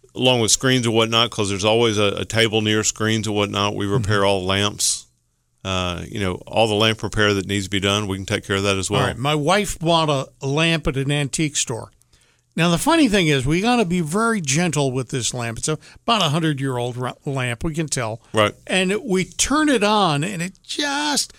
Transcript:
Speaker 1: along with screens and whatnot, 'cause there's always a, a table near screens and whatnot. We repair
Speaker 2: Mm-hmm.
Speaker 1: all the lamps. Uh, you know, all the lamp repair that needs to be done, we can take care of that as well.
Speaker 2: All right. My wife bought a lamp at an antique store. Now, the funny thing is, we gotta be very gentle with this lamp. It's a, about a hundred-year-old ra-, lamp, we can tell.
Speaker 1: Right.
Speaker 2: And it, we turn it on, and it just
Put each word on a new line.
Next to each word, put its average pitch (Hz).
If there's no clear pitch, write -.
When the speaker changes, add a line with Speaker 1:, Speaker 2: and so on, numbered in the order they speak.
Speaker 1:
along 127
with 104
screens 127
and 110
whatnot, 113
'cause 104
there's 98
always 110
a, 104
a 92
table 110
near 107
screens 110
and 107
whatnot. 101
We 101
repair 101
Speaker 2:
Mm-hmm. 98
Speaker 1:
all 98
the 90
lamps. 101
Uh, 90
you 110
know, 92
all 110
the 107
lamp 110
repair 104
that 95
needs 98
to 87
be 98
done, 101
we 95
can 95
take 101
care 101
of 98
that 98
as 92
well. 101
Speaker 2:
All 123
right. 120
My 143
wife 180
bought 160
a 139
lamp 160
at 135
an 135
antique 147
store. -
Now, 170
the 165
funny 311
thing 190
is, 139
we 165
gotta 233
be 180
very 208
gentle 147
with 127
this 127
lamp. 120
It's -
a, 156
about 220
a 156
hundred-year-old 135
ra-, 123
lamp, 127
we 160
can 160
tell. 113
Speaker 1:
Right. 104
Speaker 2:
And 185
it, 214
we 185
turn 302
it 233
on, 190
and 185
it 185
just 294